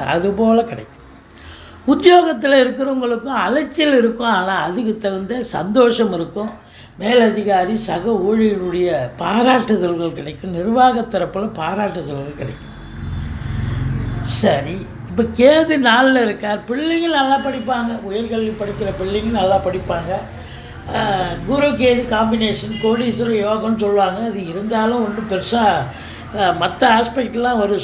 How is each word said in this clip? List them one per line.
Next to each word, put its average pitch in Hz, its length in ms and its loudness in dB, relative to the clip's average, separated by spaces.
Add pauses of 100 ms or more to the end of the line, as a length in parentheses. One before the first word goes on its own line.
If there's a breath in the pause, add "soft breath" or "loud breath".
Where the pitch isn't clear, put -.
அது 170 260 0
போல 226 320 4
கிடைக்கும். 110 340 -12 (880 loud breath)
உத்தியோகத்துல 311 720 6
இருக்கிறவங்களுக்கும் 262 800 0
அலைச்சல் 277 600 2
இருக்கும், 226 340 2
ஆனா 190 300 0
அதுக்கு 208 340 -2
தகுந்த 196 480 -6
சந்தோஷம் 214 680 2
இருக்கும். 180 380 -6 (480 loud breath)
மேலதிகாரி, 208 760 2
சக 175 280 -4 (180)
ஊழியருடைய 185 680 2 (300)
பாராட்டுதல்கள் 180 1000 2
கிடைக்கும். 160 380 -8
நிர்வாக 226 540 2
தரப்புல 190 420 -2
பாராட்டுதல்கள் 160 880 -4
கிடைக்கும். 135 340 -10 (1600 loud breath)
சரி, 160 420 2 (360)
இப்ப 233 320 2
கேது 311 320 6
நாலுல 254 460 4
இருக்கார். 208 460 -2
பிள்ளைங்க 330 420 -2
நல்லா 277 280 2
படிப்பாங்க. 240 600 -4 (100)
உயர்கல்வி 226 500 -4
படிக்கிற 202 320 -4 (100)
பிள்ளைங்க 208 280 -2
நல்லா 190 340 2
படிப்பாங்க. 175 480 -4 (840 loud breath)
ஆ, 208 260 0 (260)
குரு 285 220 2
கேது 247 400 2
காம்பினேஷன் 220 720 0
கோடீஸ்வர 233 460 0
யோகம்னு 220 520 0
சொல்லுவாங்க. 202 460 2
அது 196 200 -6
இருந்தாலும் 220 580 0
ஒண்ணும் 208 240 -6
பெருசா, 196 360 0 (720 loud breath)
ஆ, 190 120 4 (100)
மத்த - 200 -2
ஆஸ்பெக்ட்லாம் 233 800 2
ஒரு 202 240 0